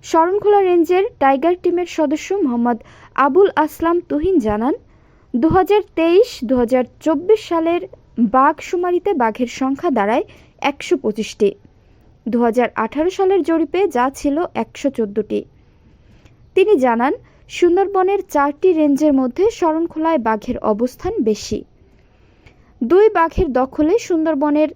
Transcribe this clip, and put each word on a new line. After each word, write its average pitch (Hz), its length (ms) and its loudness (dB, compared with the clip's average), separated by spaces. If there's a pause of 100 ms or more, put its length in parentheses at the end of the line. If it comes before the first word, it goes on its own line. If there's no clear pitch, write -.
শরণখোলা 403 600 2
রেঞ্জের 359 420 2 (140)
টাইগার 277 440 2
টিমের 349 240 -2
সদস্য 311 480 -4
মোহাম্মদ 240 440 0 (360)
আবুল 294 420 4
আসলাম 330 440 0
তুহিন 339 380 0
জানান, 220 360 0 (640)
দু 240 120 2
হাজার 381 320 2 (160)
তেইশ 349 480 2
দু 254 120 0
হাজার 247 280 0 (160)
চব্বিশ 339 480 0
সালের 330 320 -2 (380)
বাঘ 262 420 2
শুমারিতে 359 540 -2
বাঘের 233 320 -2
সংখ্যা 269 440 -4
দাঁড়ায় 233 320 0 (360)
একশো - 380 -4
পঁচিশটি, - 580 -2 (760)
দু 233 140 -2
হাজার 233 320 0
আঠারো 277 360 -2
সালের 381 320 0
জরিপে 330 460 0
যা 254 260 0
ছিল 285 300 -2 (100)
একশো 226 360 -4
চোদ্দটি। 214 540 -4 (1120)
তিনি 392 220 4
জানান, 247 360 2 (360)
সুন্দরবনের 381 680 0 (100)
চারটি 294 440 0
রেঞ্জের 302 400 2
মধ্যে 269 380 0
শরণখোলায় 320 680 -2
বাঘের 220 400 -4
অবস্থান 240 540 -4 (100)
বেশি। 214 420 -4 (1200)
দুই 370 240 4
বাঘের 330 440 0
দখলে 302 460 0
সুন্দরবনের 311 760 0